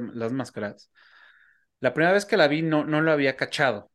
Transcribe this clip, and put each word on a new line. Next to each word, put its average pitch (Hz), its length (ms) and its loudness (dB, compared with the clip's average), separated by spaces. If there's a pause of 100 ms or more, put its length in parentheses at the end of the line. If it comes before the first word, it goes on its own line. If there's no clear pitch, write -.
(140)
las 113 200 -6
máscaras. 110 580 -10 (880)
La 131 140 -2
primera 170 200 2
vez 202 120 0
que 220 120 0
la 156 120 6
vi 151 140 0
no, 151 220 0
no 151 160 0
lo 160 100 2
había 139 260 0
cachado 127 580 -2